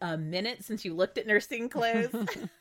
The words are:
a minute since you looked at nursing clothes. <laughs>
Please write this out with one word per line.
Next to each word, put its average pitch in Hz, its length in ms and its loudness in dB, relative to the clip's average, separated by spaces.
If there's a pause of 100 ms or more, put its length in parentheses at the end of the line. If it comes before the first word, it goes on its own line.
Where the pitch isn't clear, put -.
a 170 160 -2
minute 180 480 -4
since 220 180 -6
you 175 100 -4
looked 180 240 2
at 220 100 -2
nursing 226 420 2
clothes. 233 440 2
<laughs> 220 360 -4 (120)